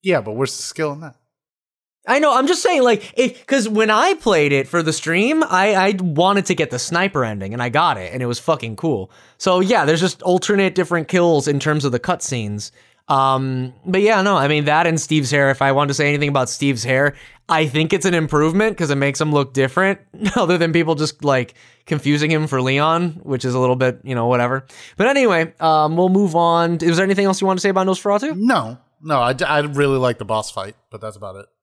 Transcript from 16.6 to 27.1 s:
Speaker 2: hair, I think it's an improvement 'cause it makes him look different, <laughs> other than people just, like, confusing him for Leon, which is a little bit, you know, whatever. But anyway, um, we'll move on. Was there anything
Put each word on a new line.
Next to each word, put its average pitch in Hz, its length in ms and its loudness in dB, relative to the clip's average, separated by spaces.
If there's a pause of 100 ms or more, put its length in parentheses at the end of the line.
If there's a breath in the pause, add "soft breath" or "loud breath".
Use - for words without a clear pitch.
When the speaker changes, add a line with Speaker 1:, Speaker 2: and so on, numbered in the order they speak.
Speaker 2:
hair, 135 300 0 (340 loud breath)
I 160 180 2
think 156 260 0
it's 196 140 0
an 175 80 2
improvement 160 640 0
'cause 156 120 -2
it 143 60 2
makes 139 240 -2
him 151 120 0
look 139 200 0
different, 185 460 0 (200)
<laughs> 208 180 -2
other 180 200 2
than 165 160 0
people 165 220 2
just, - 280 -4
like, 131 320 0 (320 soft breath)
confusing 147 440 0
him 156 160 0
for 131 160 -2
Leon, 156 640 0
which 135 200 -4
is 123 100 -2
a 131 40 -2
little 127 180 2
bit, 127 280 0
you 131 100 -8
know, 117 120 -2
whatever. 123 380 0 (320 loud breath)
But 214 120 2
anyway, 208 520 2
um, 156 360 2
we'll 185 120 4
move 185 260 2
on. 170 460 2
Was 165 160 2
there 185 80 2
anything 196 220 0